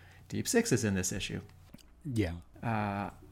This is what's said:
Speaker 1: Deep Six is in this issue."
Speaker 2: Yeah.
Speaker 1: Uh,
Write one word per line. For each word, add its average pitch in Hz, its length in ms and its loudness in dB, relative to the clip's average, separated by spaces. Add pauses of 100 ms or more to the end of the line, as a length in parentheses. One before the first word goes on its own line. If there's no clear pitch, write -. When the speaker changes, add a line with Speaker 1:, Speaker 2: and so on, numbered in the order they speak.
(300)
Speaker 1:
Deep 107 180 -2
Six 233 240 4
is 113 120 4
in 104 120 4
this 92 160 2
issue." 98 300 -4 (640)
Speaker 2:
Yeah. 107 280 0 (300)
Speaker 1:
Uh, 104 460 0 (220)